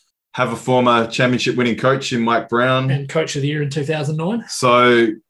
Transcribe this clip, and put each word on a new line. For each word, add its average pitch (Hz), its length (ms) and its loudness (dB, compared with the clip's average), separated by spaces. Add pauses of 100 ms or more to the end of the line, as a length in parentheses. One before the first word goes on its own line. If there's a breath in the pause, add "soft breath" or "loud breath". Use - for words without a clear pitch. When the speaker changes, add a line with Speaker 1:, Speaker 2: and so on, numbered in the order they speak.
(340)
Speaker 1:
have 120 180 -2
a 113 40 -6
former 123 520 2
championship 123 480 0
winning 120 200 0
coach 135 360 -2
in 117 100 -2
Mike 117 260 -2
Brown. 131 440 0
Speaker 2:
And 139 160 -4
coach - 260 -4
of 139 80 -4
the 143 60 -2
year 151 120 -2
in 143 100 -4
two 147 120 -4
thousand 156 360 -4
nine. 214 280 -4
Speaker 1:
So 123 600 4 (220)